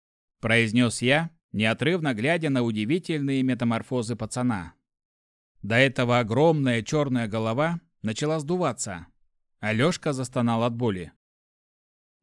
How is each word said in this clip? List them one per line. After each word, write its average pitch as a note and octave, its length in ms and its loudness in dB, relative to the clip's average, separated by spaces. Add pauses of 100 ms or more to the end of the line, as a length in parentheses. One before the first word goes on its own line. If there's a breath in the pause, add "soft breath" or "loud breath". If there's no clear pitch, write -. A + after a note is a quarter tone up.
(420)
произнес A2+ 600 2
я, D3 280 2 (240)
неотрывно B2+ 600 0
глядя D#3 360 0
на B2+ 140 2
удивительные C3+ 800 -2
метаморфозы A#2 720 -2
пацана. A2 560 -4 (880)
До G#2 140 -2
этого B2 440 2
огромная B2+ 640 2
черная B2+ 480 -2
голова A#2 500 -2 (220)
начала D3 400 -2
сдуваться. C#3 680 -4 (540)
Алешка B2 500 0
застонал A#2+ 540 0
от A#2+ 100 0
боли. G2+ 380 -2 (1080)